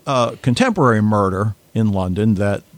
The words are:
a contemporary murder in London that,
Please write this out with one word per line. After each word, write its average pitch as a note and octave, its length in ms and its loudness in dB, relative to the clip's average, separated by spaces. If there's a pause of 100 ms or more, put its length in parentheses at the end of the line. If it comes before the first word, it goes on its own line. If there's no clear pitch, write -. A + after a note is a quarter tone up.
a A#2+ 360 -2
contemporary C3 600 2
murder G#2 540 0 (180)
in A2 180 0
London G2 440 0
that, G2+ 280 -2 (140)